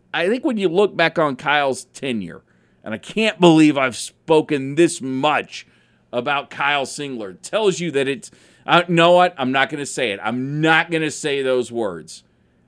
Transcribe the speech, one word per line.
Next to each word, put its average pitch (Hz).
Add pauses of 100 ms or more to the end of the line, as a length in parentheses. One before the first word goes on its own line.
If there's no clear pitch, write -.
(120)
I 170
think 247
when 254
you 190
look 185
back 165
on 147
Kyle's 143
tenure, 101 (420)
and 107
I -
can't 214
believe 156
I've 127
spoken 147
this 165
much 131 (460)
about 139
Kyle 143
Singler, 120
it 87
tells 190
you 175
that 135
it's, 139 (360)
uh, 170
you 180
know 170
what? 180
I'm 131
not 135
gonna 143
say 123
it. 98
I'm 127
not 160
gonna 156
say 139
those 127
words. 92 (440)